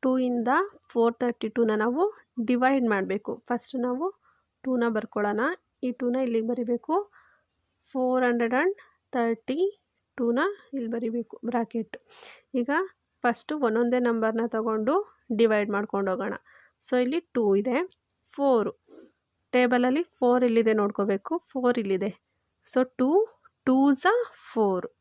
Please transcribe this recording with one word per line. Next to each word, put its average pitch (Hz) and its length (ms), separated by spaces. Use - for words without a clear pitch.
ಟೂ 262 80
ಇಂದ 240 240
ಫೋರ್ 233 300
ತರ್ಟಿ 240 340
ಟೂನ 226 160
ನಾವು 247 200
ಡಿವೈಡ್ 254 440
ಮಾಡಬೇಕು. 190 380
ಫಸ್ಟ್ 240 260
ನಾವು 254 200
ಟೂನ 254 200
ಬರ್ಕೊಳ್ಳೋಣ. 208 460
ಈ 247 40
ಟೂನ 247 160
ಇಲ್ಲಿಗೆ 226 260
ಬರಿಬೇಕು. 240 440
ಫೋರ್ 254 360
ಹಂಡ್ರೆಡ್ 233 320
ಆ್ಯಂಡ್ 370 160
ತರ್ಟಿ 233 440
ಟೂನ 233 200
ಇಲ್ಲಿ 233 200
ಬರಿಬೇಕು 233 400
ಬ್ರಾಕೆಟ್. 233 460
ಈಗ 240 100
ಫಸ್ಟು 240 300
ಒಂದೊಂದೇ 240 320
ನಂಬರ್ನ 226 360
ತಗೊಂಡು 220 400
ಡಿವೈಡ್ 214 340
ಮಾಡ್ಕೊಂಡು 202 380
ಹೋಗೋಣ. 240 200
So, - 60
ಇಲ್ಲಿ 311 160
ಟೂ 233 100
ಇದೆ, 240 160
ಫೋರ್. 262 360
ಟೇಬಲಲ್ಲಿ 247 480
ಫೋರ್ 247 300
ಇಲ್ಲಿದೆ 226 320
ನೋಡ್ಕೋಬೇಕು, 202 520
ಫೋರ್ 247 320
ಇಲ್ಲಿದೆ. 190 280
So, 254 80
ಟೂ, 262 100
ಟೂ 262 100
ಸ - 20
ಫೋರ್. 196 360